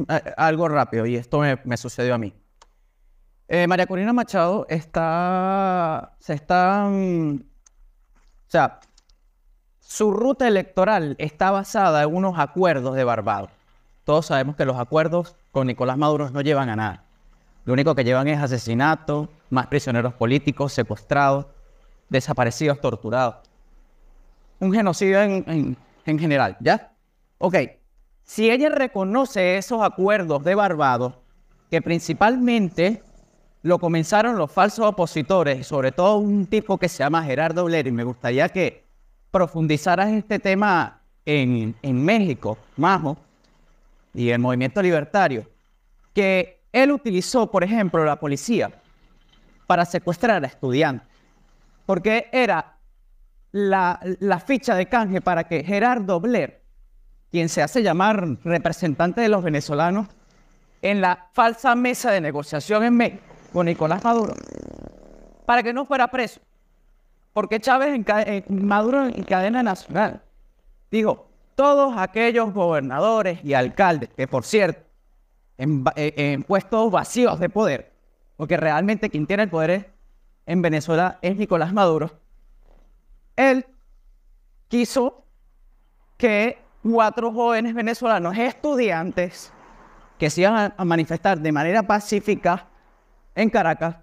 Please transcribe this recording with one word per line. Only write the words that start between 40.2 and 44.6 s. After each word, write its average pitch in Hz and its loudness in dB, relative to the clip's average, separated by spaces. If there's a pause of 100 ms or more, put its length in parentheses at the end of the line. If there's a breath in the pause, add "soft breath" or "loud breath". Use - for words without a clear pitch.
tema 190 0 (240)
en, 123 0
en 131 -2
México, 170 0 (180)
Majo, 160 0 (960)
y 120 -2
el 120 2
movimiento 127 -2